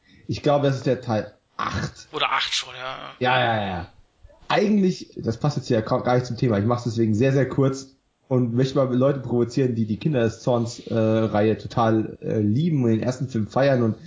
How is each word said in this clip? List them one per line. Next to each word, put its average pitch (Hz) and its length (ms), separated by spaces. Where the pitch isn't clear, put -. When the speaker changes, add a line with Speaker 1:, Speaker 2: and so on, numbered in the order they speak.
Speaker 1:
Ich - 140
glaube, 143 260
das 135 100
ist 120 100
der 123 140
Teil 110 320
acht. - 560
Speaker 2:
Oder 143 200
acht - 220
schon, 127 200
ja. 131 460
Speaker 1:
Ja, 127 200
ja, 113 280
ja. 90 200
Eigentlich, 190 720
das - 220
passt 147 180
jetzt - 120
ja 113 120
gar 123 340
nicht 127 100
zum 113 120
Thema, 113 200
ich 98 80
mach's 117 180
deswegen 110 320
sehr, 131 160
sehr 131 160
kurz - 480
und 123 260
möchte 131 220
mal 131 180
Leute 135 260
provozieren, 120 560
die 113 100
die 107 120
Kinder 143 260
des 110 180
Zorns, 117 460
äh, 110 80
Reihe 110 600
total, 110 640
äh, 107 180
lieben 131 440
und 113 60
den 110 140
ersten 127 260
Film 110 180
feiern 131 360
und, 110 120